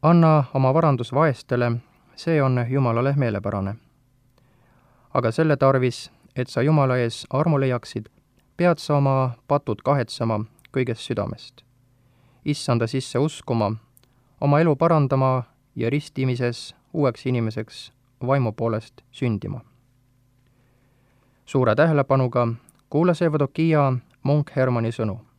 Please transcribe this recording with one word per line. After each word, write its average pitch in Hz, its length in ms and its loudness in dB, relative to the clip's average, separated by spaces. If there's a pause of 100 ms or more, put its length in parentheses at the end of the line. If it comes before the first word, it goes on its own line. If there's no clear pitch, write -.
Anna 160 380 6 (100)
oma 135 200 2
varandus 139 400 2
vaestele, 123 580 0 (440)
see 160 280 0
on 127 260 0
Jumalale 131 480 0
meelepärane. 101 580 -2 (1400)
Aga 120 180 0
selle 156 260 0
tarvis, 131 540 0 (240)
et 127 120 -4
sa - 140 -4
Jumala 135 360 2
ees 120 320 -4
armu 151 300 0
leiaksid, 123 460 -4 (520)
pead 170 200 2
sa 147 200 -2
oma 135 340 0 (160)
patud 143 360 -2
kahetsema 117 600 -2 (320)
kõigest 127 240 -4
südamest, - 600 -8 (840)
issanda 123 420 -2
sisse 127 320 -4
uskuma, 117 560 -2 (680)
oma 143 180 4
elu 160 160 2
parandama 135 680 2 (320)
ja 117 140 -2
ristimises 127 880 -4 (180)
uueks 139 320 -2
inimeseks 113 680 -4 (360)
vaimu 131 240 0
poolest 113 500 -6 (100)
sündima." 104 500 -4 (1800)
Suure 123 300 0
tähelepanuga 131 720 2 (420)
kuulas 165 320 0
Evdokia 151 720 0 (300)
munk 147 320 0
Hermanni 123 360 0
sõnu. 110 260 -4 (220)